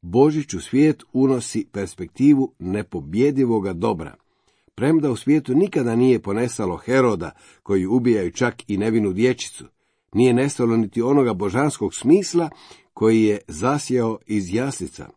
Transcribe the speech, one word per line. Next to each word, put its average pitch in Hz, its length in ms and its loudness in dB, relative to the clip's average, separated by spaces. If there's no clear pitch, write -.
Božić 143 520 2
u 87 80 -8
svijet 147 420 0
unosi 127 580 -2
perspektivu 127 880 0
nepobjedivoga 101 1120 -2
dobra. 87 420 -4
Premda 147 360 0
u 113 40 -2
svijetu 135 400 0
nikada 143 400 0
nije 123 260 4
ponestalo 101 560 -4
Heroda, 110 540 0
koji 95 220 0
ubijaju 110 460 0
čak 120 360 -4
i 101 100 -4
nevinu 107 360 0
dječicu, - 520 -2
nije 123 200 4
nestalo 123 440 0
niti 113 240 -2
onoga 127 320 2
božanskog 101 600 -4
smisla 170 540 0
koji 110 300 2
je 104 240 0
zasjao 117 800 -4
iz 98 260 -4
jaslica. 113 640 -6